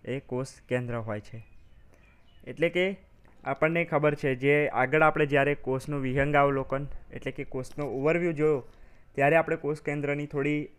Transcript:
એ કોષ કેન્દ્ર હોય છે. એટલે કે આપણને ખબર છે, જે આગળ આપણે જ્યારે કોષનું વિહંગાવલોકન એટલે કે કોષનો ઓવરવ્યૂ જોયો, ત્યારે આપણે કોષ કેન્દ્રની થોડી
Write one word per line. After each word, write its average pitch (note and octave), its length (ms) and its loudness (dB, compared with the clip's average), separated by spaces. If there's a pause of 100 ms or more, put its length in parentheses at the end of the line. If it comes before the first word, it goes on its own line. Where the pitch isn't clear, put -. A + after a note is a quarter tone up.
એ C3 140 -6
કોષ C3 280 -8 (220)
કેન્દ્ર A#2+ 280 -4
હોય G#2+ 220 -6
છે. A2+ 260 -16 (1000)
એટલે C#3 220 0
કે F3+ 280 0 (460)
આપણને D#3+ 420 0
ખબર D3 300 2
છે, C3+ 200 0
જે C#3+ 340 4
આગળ C3 340 2
આપણે D3+ 220 4
જ્યારે C#3+ 300 4
કોષનું C3+ 460 -4
વિહંગાવલોકન C#3 880 2 (240)
એટલે C3 200 -8
કે C#3 120 -10
કોષનો C3 420 -8
ઓવરવ્યૂ D#3 460 0
જોયો, D3+ 360 0 (480)
ત્યારે C#3+ 200 4
આપણે D#3+ 200 2
કોષ D3+ 260 -6
કેન્દ્રની D3 460 -4
થોડી D3 520 -2